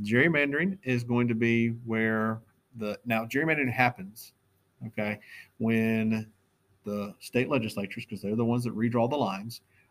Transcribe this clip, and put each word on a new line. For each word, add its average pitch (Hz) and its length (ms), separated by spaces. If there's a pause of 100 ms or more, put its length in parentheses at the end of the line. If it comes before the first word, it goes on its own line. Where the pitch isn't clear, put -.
Gerrymandering 147 800
is 123 200
going 120 240
to 117 80
be 117 340 (160)
where 110 540 (380)
the, 104 260
now 113 220
gerrymandering 143 460
happens, 117 600 (540)
okay, 104 320 (380)
when 110 720 (560)
the 104 340
state - 300
legislatures, 110 560
'cause 98 160
they're 104 140
the 117 100
ones 120 180
that 117 120
redraw 117 340
the 147 80
lines, 104 440 (300)